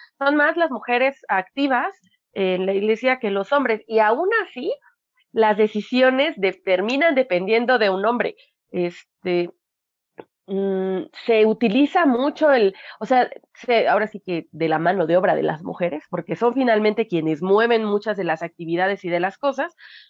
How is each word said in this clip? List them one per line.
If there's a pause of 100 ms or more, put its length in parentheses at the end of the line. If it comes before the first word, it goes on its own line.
(200)
son
más
las
mujeres
activas (380)
en
la
iglesia
que
los
hombres,
y
aún (160)
así, (600)
las
decisiones
de-,
terminan
dependiendo
de
un
hombre. (360)
Este, (960)
mm, (220)
se
utiliza
mucho
el, (240)
o
sea, (240)
se,
ahora
sí
que
de
la
mano
de
obra
de
las
mujeres,
porque
son
finalmente
quienes
mueven
muchas
de
las
actividades
y
de
las
cosas, (340)